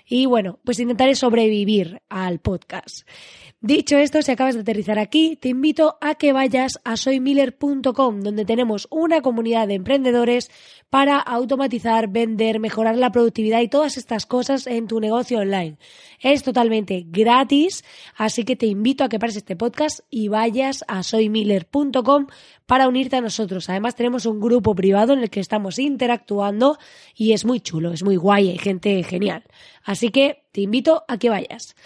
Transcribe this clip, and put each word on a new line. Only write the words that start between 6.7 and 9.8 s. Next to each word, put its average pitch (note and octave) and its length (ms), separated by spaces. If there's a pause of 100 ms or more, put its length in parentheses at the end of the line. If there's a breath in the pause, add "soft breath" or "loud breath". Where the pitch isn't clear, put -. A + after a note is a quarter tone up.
a A3 140
soy C4 200
miller C4+ 380
punto C#4 380
com, A#3 260
donde G#3 240
tenemos A3+ 460
una D#4+ 320
comunidad A3+ 440
de G3+ 60
emprendedores A#3+ 760 (400 loud breath)